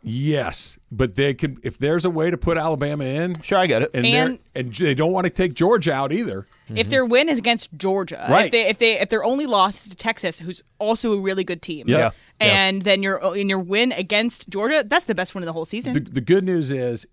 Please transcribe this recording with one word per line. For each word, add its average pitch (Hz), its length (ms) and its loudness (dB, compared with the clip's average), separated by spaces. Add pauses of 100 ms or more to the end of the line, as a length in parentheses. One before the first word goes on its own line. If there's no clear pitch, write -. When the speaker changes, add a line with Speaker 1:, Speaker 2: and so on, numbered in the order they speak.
Speaker 1:
Yes, 127 760 -4 (120)
but 113 240 0
they 139 200 2
can, 139 260 -4
if 113 160 -8
there's 156 280 0
a 185 40 2
way 165 220 0
to 170 60 -2
put 170 200 0
Alabama 147 460 -2
in. 156 380 -4
Speaker 2:
Sure, 196 180 2
I 185 80 4
get 123 160 2
it. - 100 -4
Speaker 1:
And 123 100 0
they're, 247 240 4
Speaker 3:
And 254 120 -6 (160)
Speaker 1:
and 127 180 -6
they 143 220 0
don't 156 160 0
wanna 185 180 0
take 180 240 0
Georgia 165 400 2
out 135 180 -2
either. 151 360 -4 (220)
Speaker 3:
If 110 60 -10
Speaker 2:
Mm-hmm. 214 140 0
Speaker 3:
their 269 160 2
win 254 240 4
is 285 80 2
against 233 400 -2
Georgia, 190 500 -2
Speaker 1:
Right. 180 180 6
Speaker 3:
if 147 60 -2
they, 226 180 4
if 214 100 0
they, 226 200 4
if 190 100 -2
their 220 140 0
only 269 220 0
loss 202 380 2
is 214 60 -10
to 185 60 -14
Texas, 220 440 -6
who's 170 240 -12 (160)
also 220 340 0
a 202 60 0
really 190 240 -2
good 175 180 -6
team, 151 260 -8
Speaker 1:
Yeah. 120 100 6
Speaker 2:
Yeah. 113 140 2 (280)
Speaker 3:
and 196 420 4
then 196 220 2
your, 190 320 -2
in 202 120 -2
your 190 120 0
win 202 320 2
against 208 580 -2
Georgia, 233 380 0
that's 269 180 0
the 226 100 -2
best 180 200 -4
win 185 80 -8
of - 40 -8
the 160 60 -8
whole 165 120 -6
season. 247 280 -6
Speaker 1:
The, 247 60 0
the 123 220 -6
good 185 240 4
news 165 260 -2
is 123 420 -4